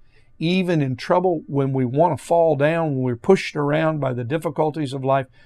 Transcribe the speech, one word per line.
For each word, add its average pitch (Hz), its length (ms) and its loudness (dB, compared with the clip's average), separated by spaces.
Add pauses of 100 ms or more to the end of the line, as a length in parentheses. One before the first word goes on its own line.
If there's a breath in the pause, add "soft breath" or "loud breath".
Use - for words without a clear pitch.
(380)
Even 175 440 0
in 131 140 -2
trouble, 180 500 0
when 139 260 0
we 131 120 0
want 151 340 2
to - 40 -14
fall 165 340 2
down, 156 400 0
when 131 60 -2
we're 123 140 -2
pushed - 380 2
around 156 460 0
by 135 120 -2
the 123 120 -6
difficulties 156 680 -4
of 135 120 -8
life, 135 220 0 (200)